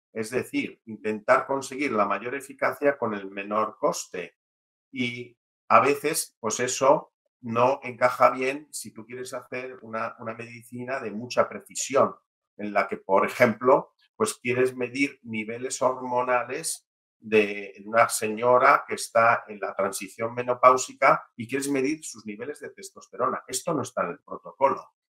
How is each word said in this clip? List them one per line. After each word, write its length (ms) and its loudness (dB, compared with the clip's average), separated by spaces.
es 160 -6
decir, 560 -4
intentar 600 0
conseguir 480 -4
la 120 2
mayor 300 -4
eficacia 640 -2
con 160 -4
el 180 -8
menor 480 -2
coste. 560 -4
Y 460 -6
a 100 8
veces, 640 0
pues 180 -4
eso 540 2
no 440 2
encaja 460 2
bien 420 -2
si 220 -12
tú 120 -16
quieres 280 -12
hacer 480 -12
una, 380 -8
una 140 -8
medicina 680 -10
de 120 -8
mucha 360 0
precisión, 640 0
en 160 -8
la 160 2
que, 80 -6
por 280 4
ejemplo, 680 4
pues 160 0
quieres 420 0
medir 480 -4
niveles 580 -6
hormonales 1040 -2
de, 600 2
de 80 -20
una 240 4
señora 760 4
que 100 -6
está 520 2
en 140 -14
la 120 -8
transición 600 -4
menopáusica 880 4
y 100 -8
quieres 220 -4
medir 340 -2
sus 220 -16
niveles 340 -10
de 120 -14
testosterona. 760 -8
Esto 260 -4
no 100 -2
está 200 -4
en 80 -4
el 80 -12
protocolo. 760 -4